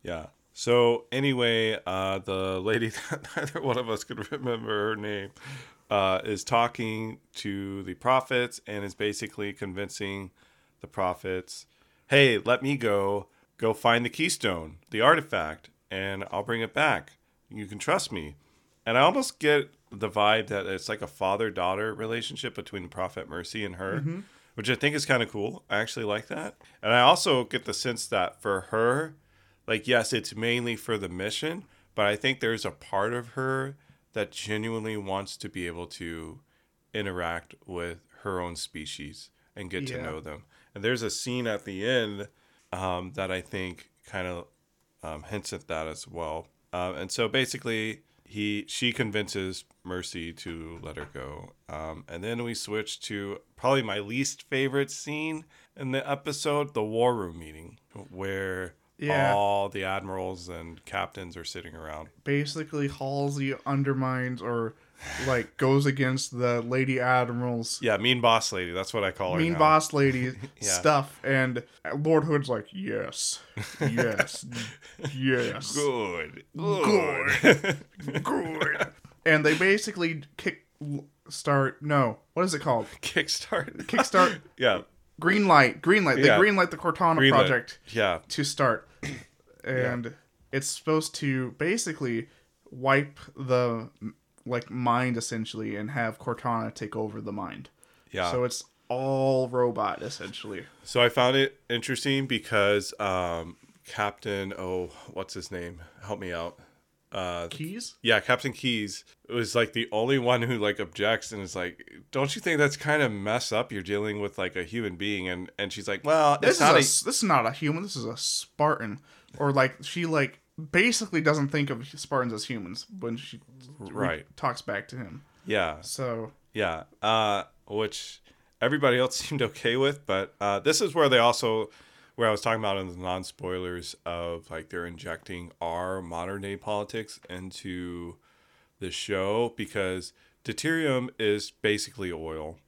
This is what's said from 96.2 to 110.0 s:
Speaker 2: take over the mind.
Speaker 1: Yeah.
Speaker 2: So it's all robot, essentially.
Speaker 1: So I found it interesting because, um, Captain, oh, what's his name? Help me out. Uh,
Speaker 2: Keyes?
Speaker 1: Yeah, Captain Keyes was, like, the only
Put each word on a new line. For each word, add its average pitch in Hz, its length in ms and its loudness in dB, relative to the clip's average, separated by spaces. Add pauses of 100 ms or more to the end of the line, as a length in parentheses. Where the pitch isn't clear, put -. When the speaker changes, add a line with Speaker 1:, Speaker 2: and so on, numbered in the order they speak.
Speaker 2:
take 107 200 -8
over 107 280 -4
the 107 100 -8
mind. 101 380 -10 (400)
Speaker 1:
Yeah. 90 200 0
Speaker 2:
So 123 140 2
it's 123 180 -4 (260)
all 131 600 2
robot, 117 540 0
essentially. 101 640 -10 (160)
Speaker 1:
So - 180 0
I 120 80 10
found 127 300 4
it 135 220 2 (100)
interesting 135 560 0
because, 104 720 2
um, 87 560 -2 (300)
Captain, 101 720 -4
oh, 90 300 -4 (260)
what's 92 180 -8
his 90 180 -10
name? 87 300 -10 (220)
Help 101 180 -6
me 92 100 -8
out. 85 280 -8 (520)
Uh, 87 380 -6
Speaker 2:
Keyes? 180 540 -10
Speaker 1:
Yeah, 110 180 6
Captain 123 320 0
Keyes 110 520 -4 (260)
was, 117 240 -2
like, 117 180 2
the 113 200 -2
only 120 260 2